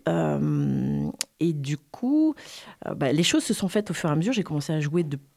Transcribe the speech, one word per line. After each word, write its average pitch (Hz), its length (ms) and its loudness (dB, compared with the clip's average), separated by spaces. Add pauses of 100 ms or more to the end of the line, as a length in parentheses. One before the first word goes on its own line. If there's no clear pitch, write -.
euh, 143 1040 2 (300)
et 170 120 2
du 147 240 -4
coup, 302 580 0 (520)
euh, - 80 -4
bah, 131 180 0
les 156 100 4
choses 302 220 2
se - 80 -2
sont 196 160 0
faites 208 220 0
au 170 40 -2
fur - 140 -2
et 151 40 2
à 147 40 2
mesure. 175 160 2
J'ai 220 120 0
commencé 151 280 -4
à 156 80 0
jouer 151 240 0
de 143 140 -6 (180)